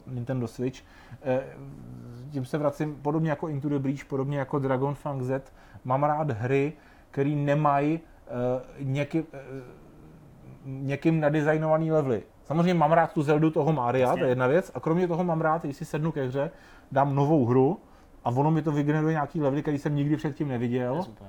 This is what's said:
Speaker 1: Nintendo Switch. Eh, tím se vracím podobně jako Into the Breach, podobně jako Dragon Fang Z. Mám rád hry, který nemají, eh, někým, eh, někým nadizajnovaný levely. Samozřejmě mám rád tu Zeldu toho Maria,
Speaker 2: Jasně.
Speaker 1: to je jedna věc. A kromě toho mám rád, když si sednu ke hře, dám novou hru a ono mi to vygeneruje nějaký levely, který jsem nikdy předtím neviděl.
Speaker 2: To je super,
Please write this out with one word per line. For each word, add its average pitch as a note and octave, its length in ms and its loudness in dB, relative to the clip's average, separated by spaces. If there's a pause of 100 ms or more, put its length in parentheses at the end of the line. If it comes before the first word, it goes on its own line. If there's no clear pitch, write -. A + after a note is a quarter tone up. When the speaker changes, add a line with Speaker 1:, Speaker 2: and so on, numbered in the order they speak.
Speaker 1:
Nintendo B2 420 -4
Switch. B2+ 320 -6 (420)
Eh, C3 180 0 (880)
tím C#3 140 -4
se D3+ 140 -4
vracím D3+ 440 -2
podobně D#3+ 280 0
jako D3+ 180 -4
Into D3 200 -4
the C#3+ 100 0
Breach, C#3 260 -4
podobně C#3+ 340 -2
jako C#3 200 -2
Dragon C3+ 360 0
Fang C#3 280 -6
Z. C3 300 -4 (320)
Mám C3+ 200 0
rád D3+ 260 0
hry, C3+ 420 0 (380)
který C#3+ 260 0
nemají, D3 640 2 (260)
eh, - 40 -16 (540)
někým, C#3+ 480 -2
eh, C#3 60 -14 (1300)
někým C#3 560 0
nadizajnovaný D#3 720 2
levely. C3+ 300 2 (220)
Samozřejmě E3+ 300 2
mám D#3 180 4
rád E3 200 4
tu D#3+ 100 2
Zeldu D#3 280 4
toho D#3 220 2
Maria, B2 360 2
Speaker 2:
Jasně. C3+ 120 0
Speaker 1:
to C3 40 0
je C3 60 4
jedna B2+ 160 2
věc. F3 280 2
A - 60 -8
kromě F3 280 2
toho F3 160 0
mám D#3+ 160 0
rád, D#3+ 240 0
když C#3 120 -6
si - 80 -12
sednu D#3 280 -2
ke C#3 140 -4
hře, C#3 240 -2 (420)
dám C3+ 220 2
novou C#3+ 320 4
hru C3 320 4 (460)
a A#2+ 60 0
ono C#3+ 200 2
mi D#3+ 120 2
to D#3 100 0
vygeneruje D3+ 400 0
nějaký D3+ 280 -2
levely, C#3+ 220 0
který D3 160 -2
jsem D3 160 -2
nikdy C#3+ 220 2
předtím D3+ 320 -4
neviděl. B2 440 -2
Speaker 2:
To D3+ 60 -2
je F3+ 60 -2
super, G#2 240 -18